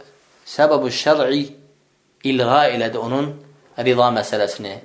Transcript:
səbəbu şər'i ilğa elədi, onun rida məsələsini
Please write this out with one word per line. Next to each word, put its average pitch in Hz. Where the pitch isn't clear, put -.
səbəbu 143
şər'i 143
ilğa 131
elədi, 113
onun 131
rida 123
məsələsini 101